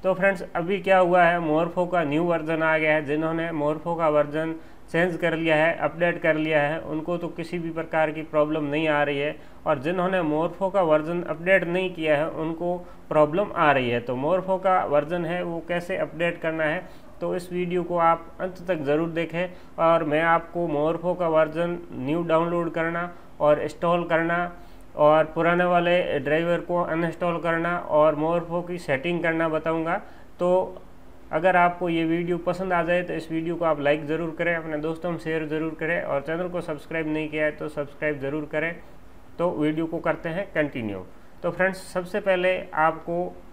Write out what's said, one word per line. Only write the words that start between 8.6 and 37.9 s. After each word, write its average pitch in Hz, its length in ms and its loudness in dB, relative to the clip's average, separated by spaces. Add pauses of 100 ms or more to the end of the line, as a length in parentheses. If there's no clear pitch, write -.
नहीं 151 240 0
आ 147 140 4
रही 143 160 0
है, 147 160 -2 (320)
और 151 120 2
जिन्होंने 180 440 0
Morpho 170 500 0
का 196 100 4
version 160 420 2
update 170 400 2
नहीं 180 300 -2
किया 156 220 2
है, 156 140 0
उनको 165 460 -4 (320)
problem 156 460 2
आ 156 180 6
रही 127 180 4
है। 120 100 2
तो 123 160 -4
Morpho 180 420 0
का 185 280 4
version 147 380 0
है, 175 180 -4
वो 170 260 -6
कैसे 175 280 -4
update 160 440 -2
करना 160 240 -2
है, 165 180 -2 (380)
तो 175 160 -2
इस 180 160 -8
video 180 300 -2
को 170 180 -2
आप 165 260 4 (140)
अंत 175 280 -8
तक 165 140 0
ज़रूर 151 280 2
देखें। 165 380 -4 (320)
और 165 240 6
मैं 151 180 2
आपको 170 460 2
Morpho 165 500 0
का 170 120 0
version 160 480 2 (160)
न्यू 139 300 -2
download 170 480 2
करना 170 380 -2 (300)
और 147 220 6
install 170 420 0
करना 170 460 0 (460)
और 151 300 6
पुराने 170 380 2
वाले 175 360 4 (200)
driver 165 400 2
को 175 220 -2
uninstall 170 580 -2
करना 170 400 0
और 151 360 4
Morpho 170 520 -2
की 180 100 -6
setting 170 440 -2
करना 165 260 0
बताऊंगा। 160 520 -2 (400)
तो 180 400 0 (520)
अगर 180 240 4
आपको 175 320 2
ये 165 160 0
वीडियो 170 340 0
पसंद 180 340 -2
आ 170 100 2
जाए 175 200 2
तो 175 100 -6
इस 160 180 -6
वीडियो 165 260 -2
को 165 80 -2
आप 151 160 2
like 147 260 2
ज़रूर 160 320 -4
करें, 170 180 0
अपने 160 220 -6
दोस्तों 160 320 -4
में 165 80 -4
share 160 280 -4
ज़रूर 156 340 -4
करें, 165 220 -2
और 139 180 -2
channel 165 280 -4
को 175 120 -4
subscribe 160 480 -6
नहीं 156 200 -2
किया 151 160 -2
है 151 60 2
तो 151 180 -8
subscribe 151 520 -4